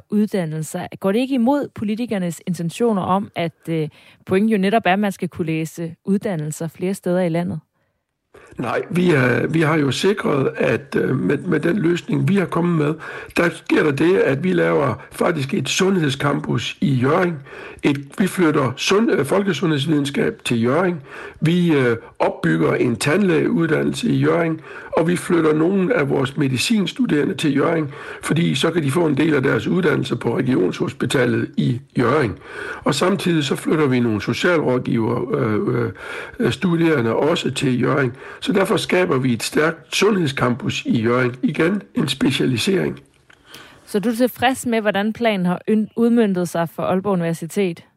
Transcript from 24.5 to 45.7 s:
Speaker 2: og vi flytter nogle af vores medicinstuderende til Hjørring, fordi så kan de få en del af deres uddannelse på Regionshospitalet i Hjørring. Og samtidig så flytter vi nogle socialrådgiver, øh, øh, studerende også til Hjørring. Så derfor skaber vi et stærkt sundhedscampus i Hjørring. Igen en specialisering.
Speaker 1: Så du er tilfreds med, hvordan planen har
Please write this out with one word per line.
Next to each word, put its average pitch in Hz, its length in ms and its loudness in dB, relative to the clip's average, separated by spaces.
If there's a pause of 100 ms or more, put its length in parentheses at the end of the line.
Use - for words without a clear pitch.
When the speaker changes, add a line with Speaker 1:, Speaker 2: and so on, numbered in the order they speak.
Speaker 2:
og 165 120 2
vi 175 80 2
flytter 160 380 2
nogle 175 400 2
af 139 160 0
vores 139 260 -2
medicinstuderende 165 1000 0
til 160 160 0
Hjørring, 156 420 0 (300)
fordi 160 320 0
så 165 160 0
kan 165 120 0
de 139 80 0
få 170 160 2
en 147 100 2
del 151 180 2
af 135 80 2
deres 131 240 0
uddannelse 151 500 0
på 117 220 -2
Regionshospitalet 127 1160 0
i 131 240 0 (160)
Hjørring. 123 420 2 (460)
Og 160 100 0
samtidig 180 500 0
så 135 120 -2
flytter 156 300 0
vi 127 140 2
nogle 113 200 0
socialrådgiver, 123 1160 0
øh, 120 540 0 (480)
øh, 214 140 2
studerende 160 600 2
også 147 360 0
til 135 200 -2
Hjørring. 131 420 0 (280)
Så - 120 -2
derfor 190 240 2
skaber 180 420 0
vi 127 140 0
et 107 100 -2
stærkt - 540 -2
sundhedscampus 139 920 0
i 220 140 2
Hjørring. 123 420 2
Igen 185 400 0 (120)
en 156 140 0
specialisering. 147 920 0 (840)
Speaker 1:
Så 208 140 -2
du 190 80 -2
er 240 60 0
tilfreds 247 520 0
med, 226 140 0
hvordan 202 320 0
planen 208 340 0
har 175 140 0 (100)